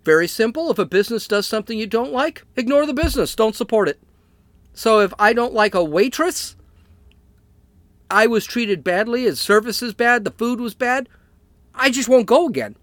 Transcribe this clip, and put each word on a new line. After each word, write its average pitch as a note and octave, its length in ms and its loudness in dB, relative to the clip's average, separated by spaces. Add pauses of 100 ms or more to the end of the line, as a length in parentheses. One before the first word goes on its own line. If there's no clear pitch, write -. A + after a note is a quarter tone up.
very E3 220 4
simple. B3+ 440 -2
If G#3+ 80 -2
a F3+ 80 -2
business G#3 420 -2
does G#3 180 -2
something A3 320 -6
you A3 80 -6
don't A#3 260 -4
like, C#4 320 -4 (120)
ignore C#4+ 300 2
the D4 80 -4
business. B3 400 -2
Don't A3 200 0
support G#3+ 340 0
it. - 120 -6 (720)
So A3 280 2
if G3 180 0
I G#3 140 4
don't A#3+ 220 -2
like G#3+ 200 2
a F3 100 2
waitress, B3 720 -2 (1500)
I G#3 160 4
was A3+ 180 0
treated G3+ 380 -4
badly, A3 400 -2
his F3 180 -2
service G#3+ 420 0
is A#3 120 -8
bad, A#3+ 300 2
the G#3 60 -4
food A#3 300 -4
was A#3 140 -8
bad, B3 340 -4 (680)
I C4 160 2
just A#3+ 180 -2
won't B3 180 6
go D#4+ 200 4
again. A#2 360 -6